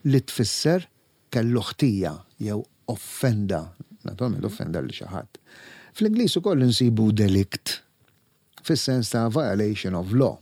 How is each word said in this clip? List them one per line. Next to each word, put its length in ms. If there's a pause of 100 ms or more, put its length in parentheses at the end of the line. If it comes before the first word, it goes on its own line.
li 200
tfisser 640 (460)
kellu 300
ħtija 520 (220)
jew 200 (280)
offenda. 760 (380)
Naturalment 480
offenda 340
li 100
xi 140
ħadd. 320 (520)
Fl-Ingliż 500
ukoll 260
insibu 460
delict 640 (840)
fis-sens 540
ta' 160
violation 680
of 160
law. 320